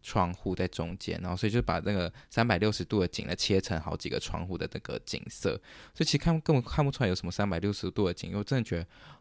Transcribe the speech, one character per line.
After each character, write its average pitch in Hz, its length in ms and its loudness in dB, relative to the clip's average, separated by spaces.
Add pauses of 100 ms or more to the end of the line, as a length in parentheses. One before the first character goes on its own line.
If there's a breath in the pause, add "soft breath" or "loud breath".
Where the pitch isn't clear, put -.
窗 90 320 2
户 92 220 -2
在 92 140 2
中 85 280 -4
间， 82 240 -6
然 90 100 -4
后 90 60 0
所 110 100 0
以 101 60 2
就 120 80 2
把 85 200 0
那 101 120 -2
个 90 180 0 (200 loud breath)
三 117 160 2
百 104 100 4
六 104 160 4
十 95 100 -4
度 101 180 2
的 90 80 4
景 - 180 -6
呢， 85 100 -2
切 95 240 4
成 85 200 -2
好 - 140 -4
几 - 140 -6
个 - 100 -2
窗 85 280 -4
户 92 100 -6
的 - 160 -4
那 - 80 -6
个 - 200 -6
景 - 280 -8
色， - 320 -2 (320 loud breath)
所 - 100 -4
以 - 20 4
其 - 80 2
实 143 60 4
看， 165 220 4
根 160 140 4
本 123 80 4
看 - 200 0
不 139 80 4
出 - 140 -4
来 98 40 4
有 92 60 4
什 - 120 -4
么 87 40 -2
三 101 180 0
百 87 100 0
六 101 120 2
十 98 200 -4
度 101 160 2
的 87 80 2
景， 87 160 -8
因 92 40 -4
为 101 40 -2
我 101 60 -2
真 135 140 0
的 113 60 0
觉 85 140 -2
得 85 80 -4 (340 loud breath)